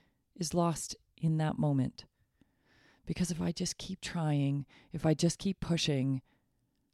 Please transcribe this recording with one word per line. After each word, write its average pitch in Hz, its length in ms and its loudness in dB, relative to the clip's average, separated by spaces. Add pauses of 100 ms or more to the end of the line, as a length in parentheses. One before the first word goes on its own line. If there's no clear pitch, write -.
(360)
is 165 180 -4
lost 170 420 0 (200)
in 160 220 0
that 156 200 0
moment. 143 460 0 (1000)
Because 165 240 -2
if 165 100 -4
I 175 120 0
just - 260 -4
keep - 220 -10
trying, 143 680 0 (260)
if 160 140 -2
I 160 80 6
just 165 240 2
keep 196 220 -4
pushing, 135 600 0 (720)